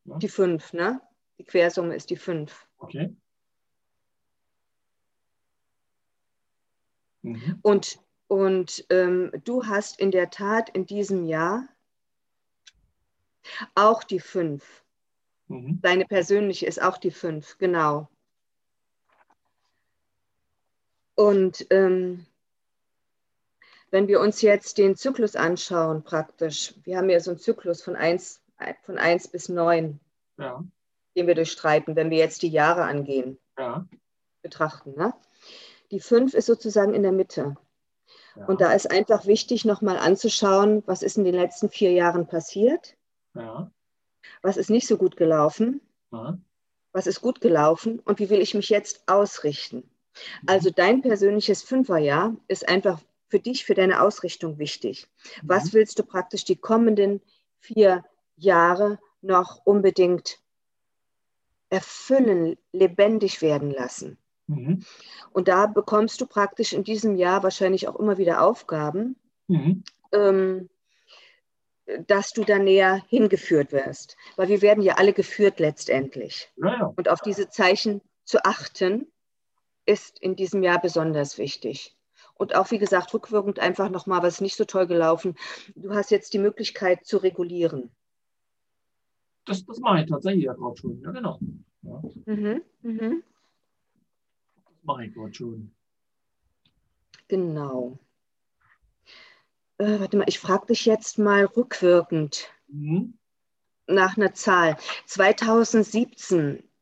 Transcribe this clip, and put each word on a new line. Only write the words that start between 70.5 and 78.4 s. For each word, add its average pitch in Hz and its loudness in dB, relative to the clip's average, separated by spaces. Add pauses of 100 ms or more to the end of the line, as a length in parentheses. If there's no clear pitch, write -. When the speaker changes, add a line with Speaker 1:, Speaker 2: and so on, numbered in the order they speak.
Speaker 2:
dass 202 0
du 220 -2
da 202 2
näher 190 4
hingeführt 190 2
wirst. 139 -6 (200)
Weil 185 0
wir 196 2
werden 208 6
ja 185 4
alle 196 6
geführt - 0
letztendlich. - -4
Speaker 1:
Ja, 208 0
ja. 208 -2
Speaker 2:
Und 175 0
auf - 2
diese 196 -4
Zeichen 202 0 (260)
zu - 2